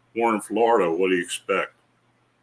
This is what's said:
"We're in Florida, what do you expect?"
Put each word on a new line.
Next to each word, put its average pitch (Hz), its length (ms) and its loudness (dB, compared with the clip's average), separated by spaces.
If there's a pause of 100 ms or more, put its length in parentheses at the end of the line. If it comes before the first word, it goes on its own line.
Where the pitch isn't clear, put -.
(160)
"We're 113 200 0
in 101 60 -4
Florida, 107 500 2
what 92 180 0
do 92 60 2
you 87 80 0
expect?" - 500 -6 (680)